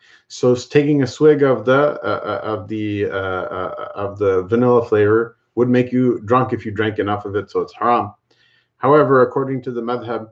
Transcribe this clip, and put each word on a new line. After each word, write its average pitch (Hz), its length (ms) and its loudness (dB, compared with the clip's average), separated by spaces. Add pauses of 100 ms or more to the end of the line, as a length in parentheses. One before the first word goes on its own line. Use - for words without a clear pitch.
(300)
So 127 240 2
s-, 123 140 -6
taking 147 360 2
a 131 40 -2
swig 147 360 4
of 120 220 2
the, 143 360 2
uh, 104 220 -4
uh, 107 200 -6
of 101 240 -6
the, 104 380 -4
uh, 95 100 -4
uh, 92 800 -6
of 101 260 -8
the 95 240 2
vanilla 120 420 2
flavor 107 520 2 (180)
would 123 120 2
make 123 240 2
you 123 320 0
drunk 120 300 0
if 110 120 -6
you 107 60 -10
drank 104 280 -2
enough 101 260 -4
of 101 100 -6
it, 101 160 -6
so 90 80 -4
it's - 140 -6
haram. 113 400 -2 (640)
However, 135 460 4
according 135 400 -2
to 131 80 -8
the 117 100 -6
madhab 113 500 -6